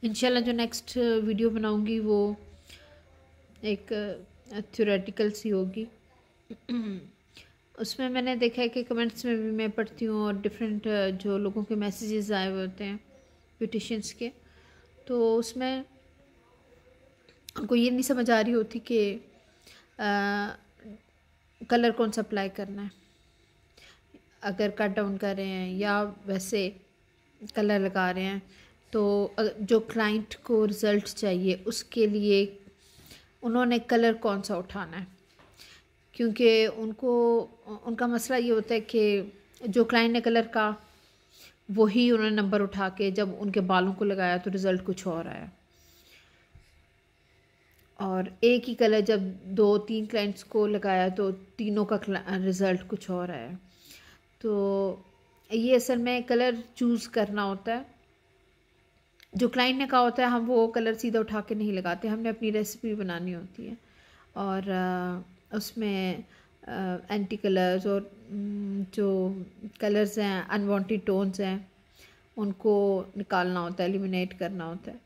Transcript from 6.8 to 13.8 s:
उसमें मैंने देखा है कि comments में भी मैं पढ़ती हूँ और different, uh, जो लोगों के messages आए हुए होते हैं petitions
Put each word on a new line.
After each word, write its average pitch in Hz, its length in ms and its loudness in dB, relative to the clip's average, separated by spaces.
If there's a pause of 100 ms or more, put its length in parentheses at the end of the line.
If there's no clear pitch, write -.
उसमें 254 300 -4
मैंने 254 260 -2
देखा 240 260 0
है 240 80 0
कि 240 140 -4
comments 233 420 -2
में 240 120 0
भी 220 140 -2
मैं 220 200 -2
पढ़ती 220 340 -4
हूँ 214 200 0
और 202 160 -2
different, 214 460 -4
uh, 202 220 0
जो 190 280 -2
लोगों 202 260 -2
के 214 120 -4
messages 208 560 -4
आए 190 200 0
हुए 190 100 -4
होते 185 220 -8
हैं 202 140 -6 (600)
petitions 220 540 -4